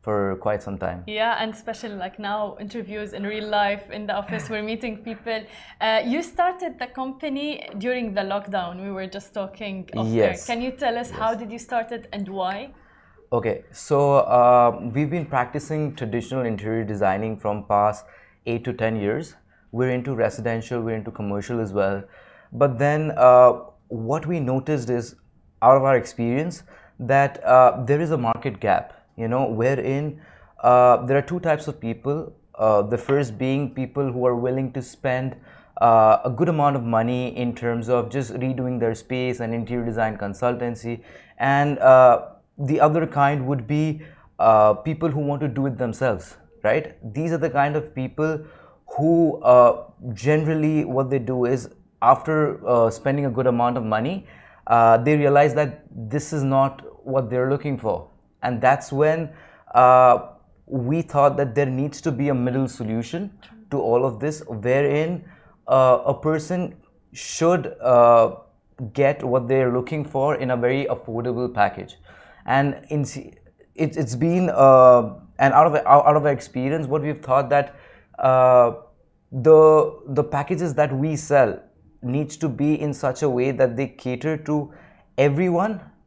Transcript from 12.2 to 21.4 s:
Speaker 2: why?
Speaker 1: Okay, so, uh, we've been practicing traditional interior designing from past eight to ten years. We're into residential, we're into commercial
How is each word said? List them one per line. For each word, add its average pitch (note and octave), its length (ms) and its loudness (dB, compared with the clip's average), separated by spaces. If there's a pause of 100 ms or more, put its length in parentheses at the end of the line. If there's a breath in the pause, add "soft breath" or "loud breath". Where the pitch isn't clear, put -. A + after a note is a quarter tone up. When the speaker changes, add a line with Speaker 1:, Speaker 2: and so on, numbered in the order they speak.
Speaker 2:
why? F#3 160 -6 (840 soft breath)
Speaker 1:
Okay, A2 200 -4 (300)
so, D3 100 0 (420)
uh, B2 300 6 (240)
we've C#3+ 240 -4
been D3 100 -8 (100)
practicing D3 440 -6 (180)
traditional A#2+ 440 -6 (100)
interior A2 400 -6
designing G2+ 400 -2 (100)
from G#2 120 -4 (200)
past G#2 260 0 (500 soft breath)
eight A#2 160 -6
to B2 60 -6 (100)
ten A2 100 -2 (120)
years. B2 200 -4 (520)
We're B2+ 220 -2
into C3+ 120 -8 (160)
residential, A2+ 580 -6
we're A2+ 160 -6
into A2 100 -12 (100)
commercial G2+ 440 -6